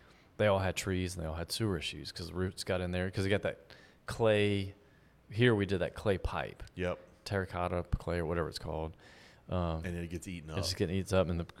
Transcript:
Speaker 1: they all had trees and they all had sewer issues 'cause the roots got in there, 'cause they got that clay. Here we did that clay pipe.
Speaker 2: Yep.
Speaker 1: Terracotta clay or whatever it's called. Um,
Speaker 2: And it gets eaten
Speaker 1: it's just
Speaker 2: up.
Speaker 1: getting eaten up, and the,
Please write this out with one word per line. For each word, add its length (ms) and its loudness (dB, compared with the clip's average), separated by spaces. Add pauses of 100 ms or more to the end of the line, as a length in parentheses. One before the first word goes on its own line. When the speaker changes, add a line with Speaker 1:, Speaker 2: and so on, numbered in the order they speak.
(380)
Speaker 1:
they 100 4
all 120 6
had 160 0
trees 400 0
and 80 -8
they 40 -4
all 80 -4
had 160 -6
sewer 260 0
issues 340 -8
'cause 180 -10
the 60 -12
roots 280 -2
got 180 0
in 100 -2
there, 200 0
'cause 140 -2
they 40 0
got 140 2
that 160 -2 (460)
clay. 680 2 (560)
Here 260 6
we 100 4
did 140 2
that 160 0
clay 220 2
pipe. 460 -4 (120)
Speaker 2:
Yep. 240 -2 (260)
Speaker 1:
Terracotta 580 -2 (140)
clay 220 -2
or 60 0
whatever 240 0
it's 100 -10
called. 360 -6 (540)
Um, 360 0
Speaker 2:
And 100 -4
it 140 -6
gets 180 -8
eaten 240 -8
Speaker 1:
it's 80 -4
just 140 -2
Speaker 2:
up. 60 -6
Speaker 1:
getting 160 2
eaten 220 2
up, 120 4
and 100 0
the, 60 -4 (160)